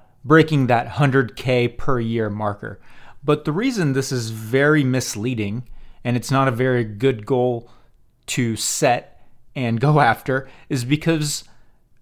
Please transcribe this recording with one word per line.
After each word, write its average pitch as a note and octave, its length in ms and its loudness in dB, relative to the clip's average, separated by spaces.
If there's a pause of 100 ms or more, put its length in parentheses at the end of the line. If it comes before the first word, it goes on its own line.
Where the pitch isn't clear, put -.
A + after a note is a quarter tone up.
(240)
breaking D3+ 440 4
that A#2+ 220 2
hundred C3+ 440 2
K B2 320 0
per B2 320 0
year A2+ 320 -2
marker. G#2 480 -6 (460)
But D3 220 0
the D#3 60 -2
reason F#3+ 420 0
this C3+ 180 -2
is A2+ 180 -4
very C3+ 540 2
misleading, A#2+ 840 -2 (360)
and B2 120 0
it's A#2+ 140 -4
not C3+ 160 2
a B2+ 60 0
very B2 320 0
good A2 420 -2
goal B2 420 -2 (580)
to A2+ 300 -2
set - 680 -2 (300)
and A#2 260 -2
go D3+ 200 4
after, C3 480 0 (200)
is B2+ 160 -4
because D3+ 600 -2 (580)